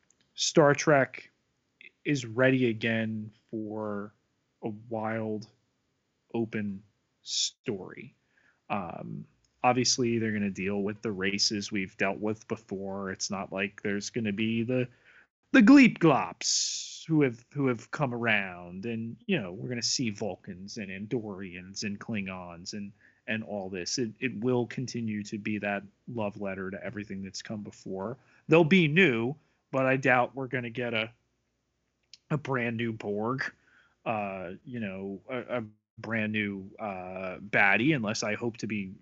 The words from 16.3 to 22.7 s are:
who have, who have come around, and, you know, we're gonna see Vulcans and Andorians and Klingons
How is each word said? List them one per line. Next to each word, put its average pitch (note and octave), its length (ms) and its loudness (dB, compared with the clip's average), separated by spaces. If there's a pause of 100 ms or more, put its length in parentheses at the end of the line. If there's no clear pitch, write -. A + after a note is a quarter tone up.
who D#3 160 4
have, A#2 200 2 (100)
who C#3 160 0
have A#2 220 -2
come C3 240 -2
around, G2 720 -2
and, A#2 300 -4 (100)
you F#3 140 2
know, F2+ 120 -6
we're B2+ 160 -8
gonna A#2+ 140 -4
see A#2+ 280 -2
Vulcans G2 640 -8
and G2 140 -10
Andorians G2 920 -8
and G2+ 140 -6
Klingons F#2 760 -8